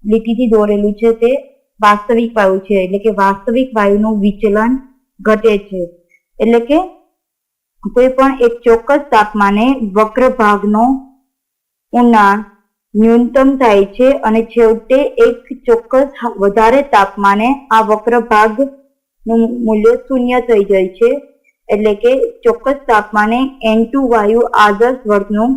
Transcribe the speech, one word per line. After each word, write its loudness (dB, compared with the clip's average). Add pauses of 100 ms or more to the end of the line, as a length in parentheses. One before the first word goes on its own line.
લીટીથી -2
દોરેલું 0
છે 0
તે 0 (480)
વાસ્તવિક 0
વાયુ 0
છે, -4
એટલે -6
કે -2
વાસ્તવિક -2
વાયુનું 0
વિચલન -2 (480)
ઘટે 0
છે. -8 (580)
એટલે 2
કે 0 (1040)
કોઈ 0
પણ 0 (120)
એક 0 (100)
ચોક્કસ 0
તાપમાને 0 (280)
વક્ર 0
ભાગનો 0 (1080)
ઉનાળ 2 (500)
ન્યૂનતમ 2
થાય 2
છે -2 (120)
અને -2
છેવટે 0 (280)
એક -2 (280)
ચોક્કસ -2 (100)
વધારે 2
તાપમાને 0 (240)
આ 4
વક્ર 0
ભાગનું -2 (240)
મૂલ્ય 2
શૂન્ય -2
થઈ 0
જાય 0
છે. -2 (600)
એટલે 0
કે 0 (320)
ચોક્કસ -2 (100)
તાપમાને 0 (240)
એન 0
ટુ -4
વાયુ 0 (100)
આદર્શ 0
વર્તણૂક -2